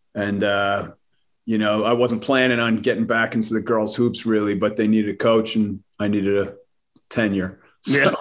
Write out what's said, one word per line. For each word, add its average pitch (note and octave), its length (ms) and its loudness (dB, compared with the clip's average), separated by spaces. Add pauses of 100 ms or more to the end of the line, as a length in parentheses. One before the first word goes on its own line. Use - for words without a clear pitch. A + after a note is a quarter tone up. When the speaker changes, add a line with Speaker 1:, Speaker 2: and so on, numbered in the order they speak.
(140)
Speaker 1:
And, G2+ 280 -4
uh, G2+ 500 -2 (540)
you A2+ 120 -2
know, G#2+ 260 0
I A2+ 100 0
wasn't A#2+ 280 0
planning B2+ 380 2
on A#2 160 2
getting A2 300 0
back A2+ 280 0
into A2 180 -2
the A2 80 0
girls G#2+ 360 -2
hoops A#2+ 280 0
really, G#2 300 0
but G#2 220 -2
they A2 120 2
needed G#2 260 2
a - 40 -10
coach A2+ 380 2
and G2+ 260 0 (160)
I G#2 100 -2
needed G2+ 300 0
a G2 160 -2 (540)
tenure. G2 560 -2
<laughs> - 60 -20 (120)
So, - 160 -2
Speaker 2:
Yeah. - 220 4